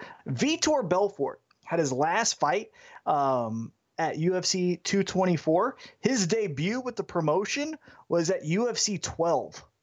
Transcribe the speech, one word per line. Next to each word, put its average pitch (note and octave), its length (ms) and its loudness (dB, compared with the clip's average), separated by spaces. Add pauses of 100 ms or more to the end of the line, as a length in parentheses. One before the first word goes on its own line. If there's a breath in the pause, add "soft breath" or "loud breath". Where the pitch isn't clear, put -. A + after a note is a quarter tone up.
(260 loud breath)
Vitor C#4 640 0
Belfort F#3 540 0 (240)
had E3+ 120 0
his D3 140 2
last E3 480 0
fight, F3 300 0 (340 loud breath)
um, B2 680 0 (260)
at D#3+ 200 -2
U F3+ 200 2
F F3+ 80 -2
C F3+ 380 0
two G3 180 0
twenty-four. F#3 720 2 (240 loud breath)
His A3 260 2
debut G3 540 0
with B3 160 -8
the F#3 80 -4
promotion G3+ 720 0 (320 loud breath)
was E3+ 220 2
at F#3+ 160 0
U G#3 240 2
F - 80 -4
C G3+ 180 0
twelve. D#3+ 640 -2 (200)